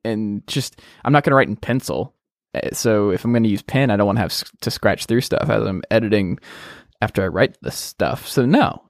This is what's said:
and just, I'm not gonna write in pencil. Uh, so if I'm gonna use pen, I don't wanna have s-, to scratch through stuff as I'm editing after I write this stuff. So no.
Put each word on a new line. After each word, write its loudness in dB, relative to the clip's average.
and -4
just, -6
I'm 2
not 4
gonna 4
write 4
in -4
pencil. -4
Uh, -4
so 2
if -2
I'm 0
gonna 4
use 0
pen, 0
I 2
don't 4
wanna 2
have -2
s-, -6
to -4
scratch -2
through 2
stuff -2
as 2
I'm -4
editing 0
after 0
I 2
write 0
this -8
stuff. -4
So 2
no. 2